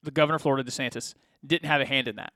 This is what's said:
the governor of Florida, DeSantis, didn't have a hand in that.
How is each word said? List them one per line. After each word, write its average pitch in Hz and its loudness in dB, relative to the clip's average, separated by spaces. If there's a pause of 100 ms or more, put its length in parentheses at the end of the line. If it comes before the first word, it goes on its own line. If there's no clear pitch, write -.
the 151 -10
governor 151 2
of 147 -4
Florida, 135 2
DeSantis, 123 -6 (320)
didn't 160 0
have 147 4
a - 2
hand 135 0
in 107 -6
that. - -12